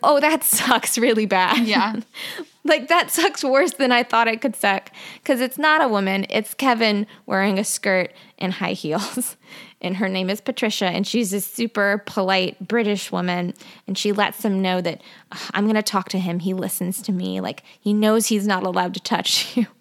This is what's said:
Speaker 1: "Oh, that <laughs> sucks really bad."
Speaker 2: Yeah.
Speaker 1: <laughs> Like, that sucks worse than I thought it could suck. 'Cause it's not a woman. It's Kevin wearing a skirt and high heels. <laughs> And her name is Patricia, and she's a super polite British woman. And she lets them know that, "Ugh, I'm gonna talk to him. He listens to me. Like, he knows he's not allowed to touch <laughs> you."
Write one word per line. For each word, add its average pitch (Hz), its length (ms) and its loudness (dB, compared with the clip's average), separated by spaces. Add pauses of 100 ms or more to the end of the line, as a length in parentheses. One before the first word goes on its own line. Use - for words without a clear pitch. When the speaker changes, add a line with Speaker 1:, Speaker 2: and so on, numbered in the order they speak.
Speaker 1:
"Oh, 285 160 6
that 311 260 2
<laughs> - 0 -
sucks - 520 2
really 226 300 2
bad." 190 400 2
Speaker 2:
Yeah. 208 340 2
Speaker 1:
<laughs> - 60 -14 (580)
Like, 294 220 2
that 339 240 4
sucks 330 320 0
worse 277 300 4
than 262 180 2
I 240 140 4
thought 226 240 2
it 226 120 -2
could 247 140 -2
suck. 196 380 0 (320)
'Cause 262 160 2
it's 254 180 -2
not 311 240 4
a 269 60 2
woman. 196 420 0
It's - 240 -2
Kevin 220 540 2 (180)
wearing 196 320 2
a 214 60 -2
skirt 185 480 -2 (260)
and 185 140 -4
high 185 220 -4
heels. 185 640 -6
<laughs> - 60 -20 (380)
And 180 120 -4
her 190 120 -2
name 185 220 -2
is 208 100 -4
Patricia, 214 460 -2
and 180 180 0
she's 214 280 -2
a 202 80 -2
super 202 680 -2
polite 185 640 -2
British 214 420 0
woman. 180 420 -2 (360)
And 190 100 -4
she 208 140 0
lets 202 300 0
them 190 200 0
know 185 180 0
that, 175 220 -6 (300)
"Ugh, - 220 -10
I'm 202 120 2
gonna 214 160 2
talk 196 280 -2
to 185 100 -2
him. 175 180 -2
He 185 160 -2
listens 185 480 -4
to - 80 -6
me. 185 300 -2
Like, - 240 -6 (160)
he 208 120 0
knows 214 360 4
he's 208 180 0
not 190 160 0
allowed 180 320 -2
to 185 60 -6
touch - 560 -2
<laughs> - 0 -
you." 233 100 2 (140)